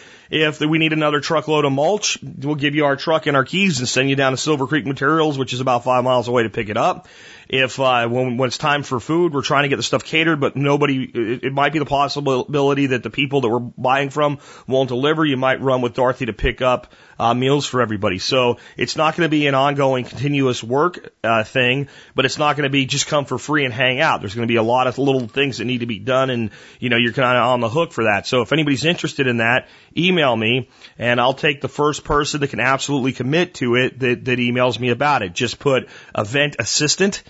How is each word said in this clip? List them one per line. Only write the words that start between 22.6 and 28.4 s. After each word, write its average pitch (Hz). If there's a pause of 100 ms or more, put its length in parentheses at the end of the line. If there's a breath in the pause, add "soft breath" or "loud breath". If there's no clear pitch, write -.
be 135
just 135
come 147
for 127
free 147
and 127
hang 127
out. 139
There's 98
gonna 117
be 117
a 113
lot 123
of 123
little 131
things 135
that 104
need 123
to 117
be 113
done, 127
and, 117 (320 loud breath)
you 127
know, 120
you're 117
kinda 127
on 123
the 117
hook 160
for 117
that. 101
So 127